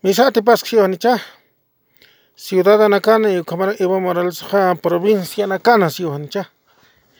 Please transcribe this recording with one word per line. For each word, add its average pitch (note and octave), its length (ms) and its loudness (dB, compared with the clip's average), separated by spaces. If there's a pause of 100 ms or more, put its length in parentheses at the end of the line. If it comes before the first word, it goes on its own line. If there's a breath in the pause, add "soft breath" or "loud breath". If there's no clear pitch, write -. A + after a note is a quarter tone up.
Mesa G#3+ 280 2
te G#3+ 120 0
pasó, A3 420 2
Anicha. F#3+ 380 -2 (1120 loud breath)
Ciudad G3+ 480 2
Anacana G#3+ 480 2
y F3 100 -2
Cámara F#3+ 360 -4
Evo F#3+ 200 0
Morales, F3+ 440 -4
ja, F#3 340 0
provincia F3+ 680 -2
Anacana, G3 460 2
sí, F3+ 140 -10
Juancha. D3 480 -10 (680 soft breath)